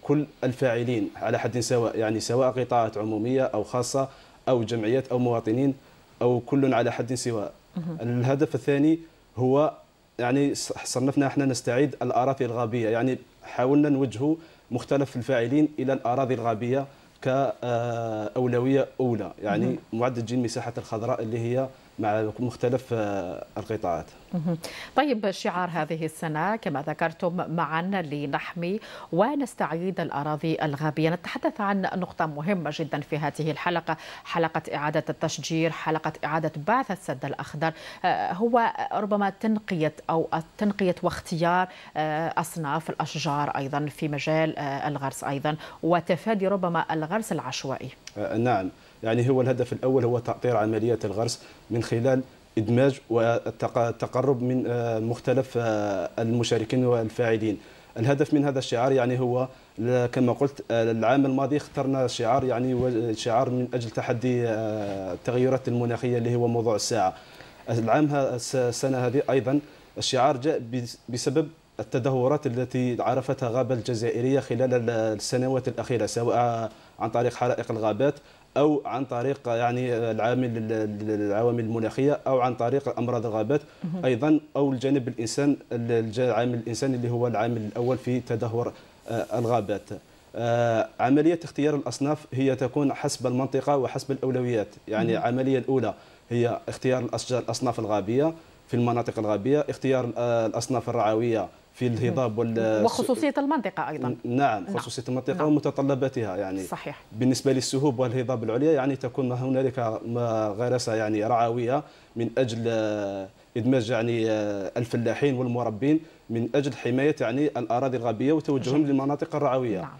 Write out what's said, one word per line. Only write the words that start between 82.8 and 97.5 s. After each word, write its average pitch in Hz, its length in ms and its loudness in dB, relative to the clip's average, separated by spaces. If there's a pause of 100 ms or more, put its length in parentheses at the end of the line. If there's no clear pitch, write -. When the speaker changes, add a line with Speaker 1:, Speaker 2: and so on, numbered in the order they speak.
Speaker 1:
أمراض 117 260 -2
الغابات. 110 360 0 (220)
Speaker 2:
مهم. 175 220 -4
Speaker 1:
أيضًا 139 340 4 (160)
أو 139 160 2
الجانب 135 360 0
الإنسان، 131 500 0 (140)
ال-، 117 200 -2
الج-، 113 280 0
العامل 123 340 2
الإنساني 120 420 -2
اللي 120 140 -2
هو 120 180 0
العامل 117 300 0
الأول 117 400 -2
في 123 220 0
تدهور، 117 540 -2 (360)
آه، 113 300 -2
الغابات. 110 500 0 (460)
آه، 117 520 2 (120)
عملية 151 440 4
اختيار 147 320 0
الأصناف 143 580 -2
هي 135 220 2
تكون 131 380 0
حسب 135 340 -4
المنطقة 135 500 0
وحسب 131 340 -2
الأولويات، 127 560 0 (200)
يعني 110 260 0
Speaker 2:
مهم. - 80 0
Speaker 1:
العملية 127 360 2
الأولى 120 360 0 (360)
هي 120 380 2
اختيار 127 360 0
الأشجار، 120 380 -2
الأصناف 117 380 -2